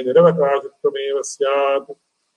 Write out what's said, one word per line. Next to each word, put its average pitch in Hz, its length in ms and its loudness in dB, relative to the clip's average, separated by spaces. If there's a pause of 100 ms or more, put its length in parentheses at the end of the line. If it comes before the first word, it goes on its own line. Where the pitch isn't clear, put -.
நிரவகாசத்வமேவ 139 1120 0 (140)
ஸ்யாத் 139 580 -2 (460)